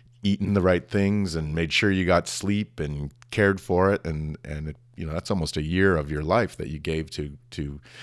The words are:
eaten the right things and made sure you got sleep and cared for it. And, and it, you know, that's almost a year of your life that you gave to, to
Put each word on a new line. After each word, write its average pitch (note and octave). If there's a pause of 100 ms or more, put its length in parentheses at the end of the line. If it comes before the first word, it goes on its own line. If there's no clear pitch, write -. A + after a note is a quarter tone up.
(220)
eaten G2+
the G2
right F2+
things G2
and D#2
made E2
sure -
you F#2
got F2
sleep G2+
and D2 (180)
cared G2
for F#2+
it. -
And, D#2
and D2+
it, D2 (200)
you E2
know, D#2
that's F2+
almost E2+
a D#2+
year F2+
of D2+
your D2+
life F#2+
that -
you D2+
gave D#2+
to, D2 (140)
to D2 (240)